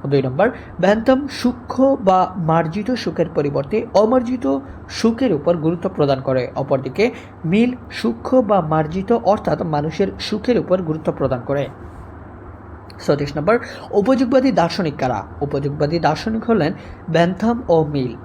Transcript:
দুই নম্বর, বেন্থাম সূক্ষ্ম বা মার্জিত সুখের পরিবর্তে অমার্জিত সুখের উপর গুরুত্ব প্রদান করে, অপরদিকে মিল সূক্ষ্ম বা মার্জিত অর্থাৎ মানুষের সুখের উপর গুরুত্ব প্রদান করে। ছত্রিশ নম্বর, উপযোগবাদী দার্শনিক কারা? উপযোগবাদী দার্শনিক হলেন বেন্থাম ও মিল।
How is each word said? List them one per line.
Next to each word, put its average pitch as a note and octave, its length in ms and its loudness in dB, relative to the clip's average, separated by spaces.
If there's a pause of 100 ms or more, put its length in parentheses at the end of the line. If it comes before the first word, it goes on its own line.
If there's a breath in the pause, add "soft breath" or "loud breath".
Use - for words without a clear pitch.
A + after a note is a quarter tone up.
দুই C#3 160 2
নম্বর, C3+ 260 0 (320 loud breath)
বেন্থাম A3 480 4
সূক্ষ্ম C4 760 0
বা F#3+ 180 4 (180)
মার্জিত E3 540 0
সুখের E3+ 440 -2
পরিবর্তে C#3+ 420 0 (160)
অমার্জিত A#3 520 2 (440 loud breath)
সুখের A3+ 440 0
উপর D#3 240 2
গুরুত্ব E3+ 320 -2
প্রদান C#3 320 2
করে, C3 220 0 (120)
অপরদিকে C3+ 500 0 (400 loud breath)
মিল A3 260 4 (200)
সূক্ষ্ম A#3 500 2
বা G3 200 4
মার্জিত D#3 500 0 (120)
অর্থাৎ F3+ 380 2
মানুষের D#3+ 460 0 (120)
সুখের G#3+ 400 0
উপর F3+ 220 2
গুরুত্ব D#3 300 -2
প্রদান B2+ 340 -2
করে। C#3 180 -2 (1400)
ছত্রিশ C#3+ 380 0
নম্বর, F3+ 180 4 (360 loud breath)
উপযোগবাদী C4 600 4
দার্শনিক E3+ 460 0
কারা? B2 220 -2 (220)
উপযোগবাদী D3 580 -2
দার্শনিক E3 460 0
হলেন F#3 260 2 (380 loud breath)
বেন্থাম F#3 480 2 (100)
ও E3+ 160 6
মিল। C#3 300 -2 (120)